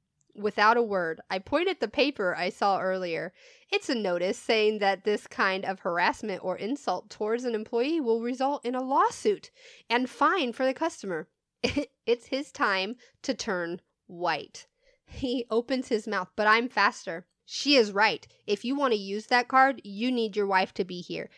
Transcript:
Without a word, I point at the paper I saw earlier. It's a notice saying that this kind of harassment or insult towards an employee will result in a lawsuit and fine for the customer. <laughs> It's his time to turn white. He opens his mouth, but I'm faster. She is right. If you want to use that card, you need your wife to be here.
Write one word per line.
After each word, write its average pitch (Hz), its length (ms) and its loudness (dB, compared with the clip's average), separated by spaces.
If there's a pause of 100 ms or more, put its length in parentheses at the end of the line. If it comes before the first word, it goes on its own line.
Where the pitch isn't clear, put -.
(360)
Without 208 400 4
a 240 60 4
word, 180 380 -2 (100)
I 190 80 -2
point 320 300 0
at 359 120 -4
the 220 80 -2
paper 233 480 0
I 180 140 -2
saw 202 300 0
earlier. 180 520 -2 (400)
It's 415 160 -2
a 285 60 0
notice 185 420 0
saying 214 440 2
that 196 240 2
this 208 220 0
kind 196 380 0
of 190 160 -4
harassment 190 640 -2
or 180 140 -4
insult 202 500 -4
towards 226 360 -4
an 240 100 -4
employee 247 460 -2
will 226 200 0
result 262 460 -2
in 254 80 -2
a 254 80 -2
lawsuit 262 680 0 (380)
and 247 220 0
fine 294 420 2
for 262 140 -2
the 262 80 0
customer. 190 540 -6 (340)
<laughs> - 60 2 (380)
It's 233 200 0
his 269 260 -6
time 202 440 0 (260)
to 262 100 -2
turn 175 480 -4 (260)
white. 170 600 -6 (400)
He 254 440 -4
opens 247 380 -2
his 220 180 -2
mouth, 196 300 -4
but 214 100 0
I'm 233 220 4
faster. 196 580 0 (200)
She 285 300 2
is 214 160 6
right. 196 340 2 (200)
If 202 180 -2
you 247 100 -2
want 277 200 2
to 220 40 2
use 202 280 -8
that 247 220 2
card, 262 360 4
you 208 260 -2
need 226 260 0
your 202 100 2
wife 190 280 2
to 196 100 -2
be 180 180 -10
here. 165 360 -8